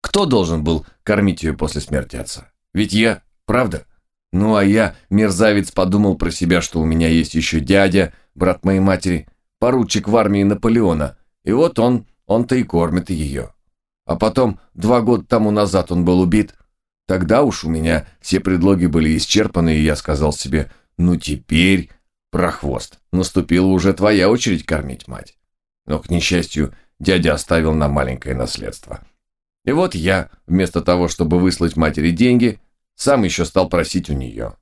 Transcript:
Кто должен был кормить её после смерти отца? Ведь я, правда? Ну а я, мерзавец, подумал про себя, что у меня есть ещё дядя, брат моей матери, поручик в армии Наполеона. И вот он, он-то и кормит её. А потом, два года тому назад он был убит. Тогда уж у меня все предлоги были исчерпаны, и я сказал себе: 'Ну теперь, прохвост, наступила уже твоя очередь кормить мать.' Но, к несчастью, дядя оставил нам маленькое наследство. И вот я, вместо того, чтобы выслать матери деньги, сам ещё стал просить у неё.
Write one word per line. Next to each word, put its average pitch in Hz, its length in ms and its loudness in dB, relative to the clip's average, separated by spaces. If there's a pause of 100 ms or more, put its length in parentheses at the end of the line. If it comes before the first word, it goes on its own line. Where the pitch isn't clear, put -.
Кто 202 240 0
должен 85 380 0
был 80 220 -2 (180)
кормить 101 400 0
её 78 120 -4
после 76 260 -6
смерти 67 340 -6
отца? - 340 -12 (240)
Ведь 95 200 -2
я, 110 280 0 (240)
правда? 107 400 -2 (460)
Ну 107 240 2
а 101 80 2
я, 101 320 2 (140)
мерзавец, 101 640 2
подумал 95 460 0
про 87 140 -2
себя, 85 300 0
что 82 200 -4
у 78 40 0
меня 80 220 2
есть 80 280 0
ещё 80 240 0
дядя, 95 540 2 (220)
брат 92 300 -2
моей 95 160 2
матери, 92 460 0 (320)
поручик 120 480 0
в 107 100 0
армии 101 260 2
Наполеона. 98 760 0 (260)
И - 80 -4
вот 143 280 0
он, 120 260 0 (220)
он-то 120 280 0
и 127 80 0
кормит 85 460 -2
её. 69 420 -6 (540)
А - 100 -4
потом, 131 440 0 (140)
два 113 280 0
года 113 240 0
тому 107 260 0
назад 95 400 0
он 87 140 0
был 90 140 4
убит. 101 340 0 (540)
Тогда 95 360 2
уж 113 200 -2
у 80 60 -4
меня 80 380 -2 (120)
все 92 200 -2
предлоги 92 460 2
были 78 320 2
исчерпаны, 85 580 0
и 78 80 2
я 76 120 0
сказал 73 380 -2
себе: 71 380 -4 (260)
'Ну 87 180 2
теперь, 82 720 0 (400)
прохвост, 76 680 -6 (120)
наступила 92 560 0
уже 92 260 2
твоя 98 360 2
очередь 135 360 0
кормить 71 420 -6
мать.' - 300 -18 (500)
Но, 76 120 -4
к - 100 -16
несчастью, 85 680 -2 (240)
дядя 82 340 2
оставил 78 400 0
нам 73 180 0
маленькое 65 440 -4
наследство. - 680 -10 (640)
И - 60 -2
вот 170 240 0
я, 90 340 -2 (160)
вместо 87 360 0
того, 87 260 0
чтобы 85 320 0
выслать 85 360 0
матери 78 360 0
деньги, 117 480 2 (360)
сам 135 280 2
ещё 85 220 -2
стал 92 220 0
просить 87 420 -2
у 71 40 -4
неё. 57 480 -8